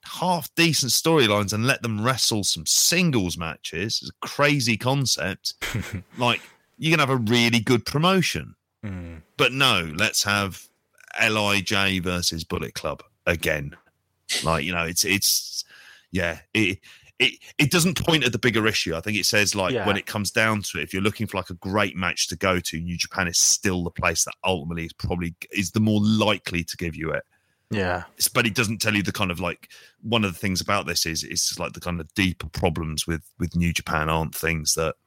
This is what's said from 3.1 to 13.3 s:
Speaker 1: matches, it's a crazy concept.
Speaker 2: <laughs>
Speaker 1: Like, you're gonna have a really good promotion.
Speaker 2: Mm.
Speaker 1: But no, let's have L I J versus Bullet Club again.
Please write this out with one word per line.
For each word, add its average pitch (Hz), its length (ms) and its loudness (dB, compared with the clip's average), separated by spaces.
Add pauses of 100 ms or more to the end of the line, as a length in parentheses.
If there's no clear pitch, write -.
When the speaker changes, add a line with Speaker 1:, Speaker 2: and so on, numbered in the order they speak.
Speaker 1:
matches, 85 640 -6
it's 62 100 -12
a - 160 -12
crazy 143 520 2
concept. 123 800 -2
Speaker 2:
<laughs> - 40 -8 (520)
Speaker 1:
Like, 120 240 2 (380)
you're 160 180 2
gonna 147 100 4
have 131 140 2
a 107 100 0
really 117 300 6
good 117 240 2
promotion. 156 720 0 (280)
Speaker 2:
Mm. 90 380 -10 (160)
Speaker 1:
But 127 160 2
no, 113 420 2
let's 98 280 0
have 101 440 0 (520)
L 110 180 2
I 101 240 2
J 98 380 0
versus 87 460 -2
Bullet 85 300 -6
Club 73 280 -6 (240)
again. 78 500 -2 (680)